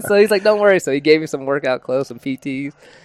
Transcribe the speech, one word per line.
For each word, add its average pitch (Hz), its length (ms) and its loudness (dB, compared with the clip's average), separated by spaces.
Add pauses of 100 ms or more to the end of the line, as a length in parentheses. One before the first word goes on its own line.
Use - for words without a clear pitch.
So 202 120 0
he's 208 160 4
like, 202 120 0
"Don't 214 160 2
worry." 196 200 4
So 139 120 -6
he 143 80 -2
gave 151 220 4
me 156 60 -8
some 135 180 -8
workout 135 360 -2
clothes, 135 280 -4
some 117 100 -18
P 135 180 -8
Ts, 143 380 -10 (300)